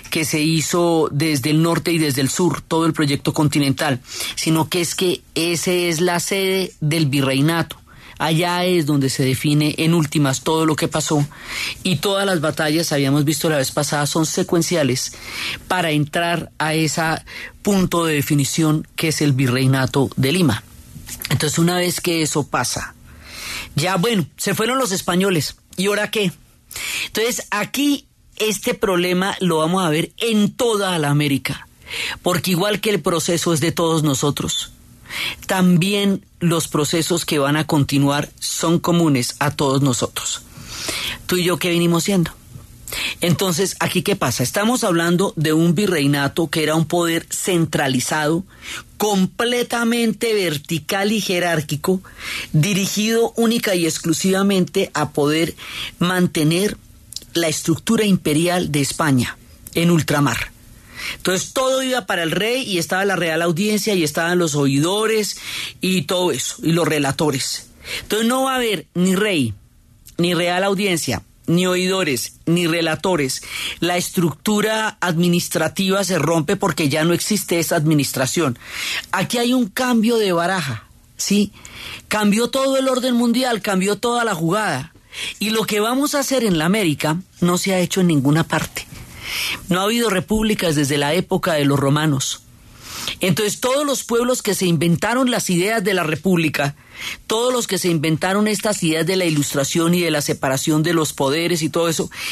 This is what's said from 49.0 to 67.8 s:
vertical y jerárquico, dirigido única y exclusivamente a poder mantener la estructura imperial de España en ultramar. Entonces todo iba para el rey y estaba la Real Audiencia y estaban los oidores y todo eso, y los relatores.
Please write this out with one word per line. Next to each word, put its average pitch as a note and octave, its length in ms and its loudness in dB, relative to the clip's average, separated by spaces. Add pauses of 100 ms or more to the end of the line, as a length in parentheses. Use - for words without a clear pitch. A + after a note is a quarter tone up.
vertical F#3 800 -2
y A3 80 0
jerárquico, E3+ 840 0 (500)
dirigido G3+ 840 2
única A3+ 380 2
y F3 100 0
exclusivamente F#3+ 1120 2
a D3 160 -2
poder D#3 440 0 (440)
mantener F3+ 800 2 (560)
la E3 140 2
estructura G#3+ 560 0
imperial F3 680 2
de C#3+ 80 0
España C3+ 560 0 (380)
en E3+ 160 2
ultramar. C#3+ 640 0 (640)
Entonces - 360 -4
todo C4 300 0
iba B3+ 240 -2
para F#3 160 -2
el D#3+ 80 0
rey A3+ 320 0
y F3 160 -2
estaba F#3 260 0
la G3 120 2
Real E3 260 0
Audiencia G3+ 520 0
y E3+ 100 2
estaban E3+ 340 0
los D#3+ 160 0
oidores F#3+ 840 0 (420)
y F3+ 220 0
todo F3+ 300 0
eso, - 300 -6
y D#3 100 0
los E3 140 2
relatores. D3 800 -2 (340)